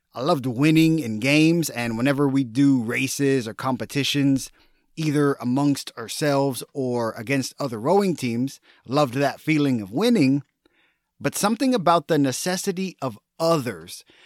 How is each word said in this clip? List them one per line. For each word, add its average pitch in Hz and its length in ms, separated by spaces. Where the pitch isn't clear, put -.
I 120 80
loved 135 240
winning 156 540
in 113 200
games, 156 500
and 117 280
whenever 139 300
we 135 160
do 131 400
races 127 640
or 110 60
competitions, 131 960
either 147 380
amongst 135 640
ourselves 139 640
or 123 400
against 131 460
other 120 200
rowing 180 360
teams, 123 440
loved 131 280
that 135 260
feeling 143 420
of 98 100
winning, 143 520
but 135 160
something 233 380
about 170 340
the 160 100
necessity 180 840
of 120 160
others 123 640